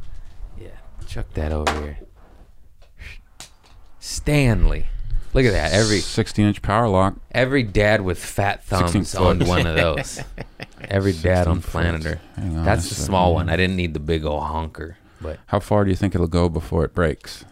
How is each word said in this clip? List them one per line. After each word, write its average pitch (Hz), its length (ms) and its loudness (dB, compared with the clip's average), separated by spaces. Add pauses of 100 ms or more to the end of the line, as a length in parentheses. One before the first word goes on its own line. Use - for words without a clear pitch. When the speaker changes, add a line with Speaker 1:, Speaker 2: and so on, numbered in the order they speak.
(580)
Speaker 1:
yeah, - 100 -14 (380)
chuck - 280 -6
that 78 180 -2
over 76 180 -2 (120)
here. 73 160 -10 (2000)
Stanley. 90 840 2 (480)
Look 135 100 6
at 113 80 4
that. 76 200 2
Every 107 280 4
Speaker 2:
sixteen - 460 0
inch 104 160 0
power 113 260 2
lock. 95 280 2 (160)
Speaker 1:
every 131 300 2
dad 104 380 2
with 90 180 -2
fat - 480 -4
Speaker 2:
Sixteen 90 380 2
Speaker 1:
thumbs - 100 -8
owned 87 260 4
Speaker 2:
foot. 85 80 2
Speaker 1:
one 90 180 2
of 80 100 -2
those. 82 460 -2 (300)
Speaker 2:
<laughs> - 280 -18
Speaker 1:
Every 98 320 0
dad 90 340 2
on 87 100 2
Speaker 2:
Sixteen 87 160 -6
Speaker 1:
planet 82 300 0
Speaker 2:
foot. 80 100 -4
Speaker 1:
Earth. 80 80 -8 (160)
Speaker 2:
Hang 87 220 -4
on 82 60 -2
Speaker 1:
That's 87 220 2
Speaker 2:
a - 20 -6
Speaker 1:
the - 60 -6
Speaker 2:
second. - 120 -4
Speaker 1:
small 90 280 4
one. 80 160 0
I 82 60 0
didn't 92 200 0
need 87 180 -2
the 76 60 -6
big 78 240 -2
old 76 200 -4
honker. 80 520 -8 (240)
But 78 260 -10
Speaker 2:
How 101 140 0
far 104 240 2
do 98 60 2
you 90 60 2
think 95 180 0
it'll 87 140 0
go 87 200 2
before 82 360 -2
it - 100 -4
breaks? - 580 -2